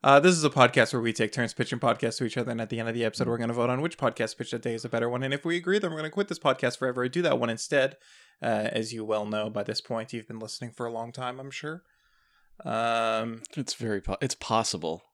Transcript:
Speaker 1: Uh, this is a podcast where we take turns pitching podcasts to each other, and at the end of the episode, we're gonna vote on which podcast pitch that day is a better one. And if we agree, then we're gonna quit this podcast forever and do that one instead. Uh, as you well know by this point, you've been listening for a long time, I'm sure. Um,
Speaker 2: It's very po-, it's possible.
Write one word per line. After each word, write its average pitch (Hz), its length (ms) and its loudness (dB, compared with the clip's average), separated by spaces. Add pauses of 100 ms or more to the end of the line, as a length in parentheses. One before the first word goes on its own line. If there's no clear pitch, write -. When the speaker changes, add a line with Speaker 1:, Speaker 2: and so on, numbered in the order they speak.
Speaker 1:
Uh, 139 160 10
this 175 140 8
is 160 100 0
a 151 60 4
podcast 123 440 6
where 123 80 0
we 117 120 0
take 110 180 0
turns 117 220 -2
pitching 123 240 -2
podcasts 117 400 0
to 127 80 -2
each 110 100 -6
other, 120 140 -2
and 117 100 -4
at 110 120 -6
the 117 80 -4
end 117 100 -2
of 113 60 -4
the 117 100 0
episode, 107 220 -2
we're 117 100 0
gonna 117 160 -2
vote 120 160 2
on 127 120 0
which 165 180 -4
podcast 117 360 0
pitch 117 140 -8
that 117 140 -6
day 120 100 -2
is 113 100 -6
a 120 60 -8
better 117 180 0
one. 123 140 -2
And 135 100 -2
if 143 140 -4
we 170 120 0
agree, 180 200 0
then 196 140 0
we're 160 60 -6
gonna 156 120 -4
quit 202 180 -2
this 175 120 -6
podcast 127 400 2
forever 123 240 0
and 127 80 0
do 175 100 0
that 147 180 4
one 120 120 0
instead. 135 460 0 (440)
Uh, 110 300 0
as 110 200 -2
you 110 140 -6
well 107 220 0
know 107 240 -2
by 104 100 -4
this 107 180 -4
point, 113 320 -6
you've 113 160 -8
been 113 120 -12
listening 113 320 -10
for 120 160 -6
a 117 40 -6
long 117 200 -6
time, 127 280 -8
I'm 135 120 -12
sure. 156 320 -10 (840)
Um, 113 760 0 (140)
Speaker 2:
It's - 180 -6
very 107 280 -2
po-, 95 200 -4
it's 135 140 -2
possible. 87 680 -2 (100)